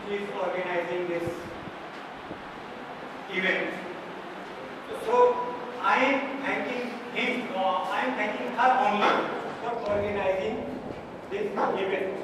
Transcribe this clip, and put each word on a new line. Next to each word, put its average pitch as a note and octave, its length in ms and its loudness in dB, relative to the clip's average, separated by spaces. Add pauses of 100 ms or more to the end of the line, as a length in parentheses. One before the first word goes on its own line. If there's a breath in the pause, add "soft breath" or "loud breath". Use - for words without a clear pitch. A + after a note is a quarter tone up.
she G3+ 80 0
is G3+ 140 -4 (120)
organizing F3 680 0
this E3+ 220 0 (2000)
event. F#3 400 2 (1160)
So, - 160 -6
so B3 400 8 (360)
I A#3+ 220 6
am C4+ 400 2
thanking B3 480 -2 (220)
him, A#3 420 0
uh, F#3+ 320 2
I G#3 140 0
am B3+ 140 2
thanking G#3 320 -2 (100)
her B3+ 140 8 (120)
only G#3 240 6 (560)
for A3 260 -2
organizing G3+ 760 2 (640)
this G3 160 -2
event F#3+ 800 0